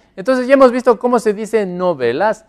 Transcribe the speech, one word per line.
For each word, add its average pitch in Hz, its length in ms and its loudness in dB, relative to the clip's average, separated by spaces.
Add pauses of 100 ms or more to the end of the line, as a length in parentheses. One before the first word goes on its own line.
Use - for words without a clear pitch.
(160)
entonces 254 320 -2
ya 277 60 2
hemos 269 180 6
visto 240 260 0
cómo 240 220 0
se 214 120 0
dice 214 340 -4
novelas, 175 840 -2